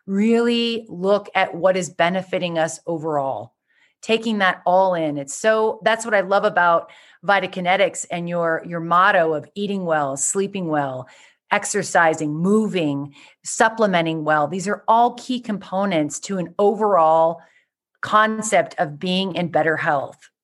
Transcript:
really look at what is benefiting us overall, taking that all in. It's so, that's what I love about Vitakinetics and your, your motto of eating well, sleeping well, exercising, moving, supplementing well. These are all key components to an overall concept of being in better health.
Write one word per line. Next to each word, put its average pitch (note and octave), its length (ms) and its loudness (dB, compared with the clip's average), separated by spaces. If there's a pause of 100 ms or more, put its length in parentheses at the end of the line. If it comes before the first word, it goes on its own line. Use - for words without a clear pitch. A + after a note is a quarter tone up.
really A3+ 840 0
look G3 440 0
at F#3 220 0
what F#3 220 2
is F3 120 -4
benefiting F3+ 680 -2
us D#3+ 260 -2
overall, C#3+ 680 -4 (480)
taking A3+ 380 -2
that F#3 260 0
all F#3 280 4
in. D#3 240 -2
It's C#3 160 -10
so, A3 500 0
that's A3 220 0
what A3+ 80 -6
I G3+ 80 4
love G3 220 0
about F3 480 2 (340)
Vitakinetics F#3 880 0
and F3 180 -6
your, E3+ 380 -2
your E3+ 140 -8
motto E3+ 520 4
of D3 220 -6
eating G3+ 300 -4
well, D3+ 300 0
sleeping G3 520 -4
well, C#3 400 -4 (420)
exercising, E3 840 0
moving, E3+ 800 0 (300)
supplementing F3+ 800 0
well. D3+ 240 2
These F3+ 180 -8
are G3+ 180 -6
all A#3 280 2
key B3 260 -6
components F#3 800 -4
to G3 160 -6
an F3 220 -6
overall E3+ 800 4 (600)
concept G#3+ 760 0
of D3 220 -4
being F#3 340 -2
in F3 140 -2
better D#3 300 0
health. C#3+ 520 -4 (140)